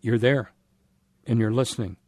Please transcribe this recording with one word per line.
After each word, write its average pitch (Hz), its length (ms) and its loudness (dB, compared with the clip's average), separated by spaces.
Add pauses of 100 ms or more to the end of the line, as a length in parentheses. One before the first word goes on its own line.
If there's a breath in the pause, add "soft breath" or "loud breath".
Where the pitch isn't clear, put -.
You're 120 160 0
there, 123 340 2 (720)
and 117 140 0
you're 110 140 0
listening. 117 440 -4 (100)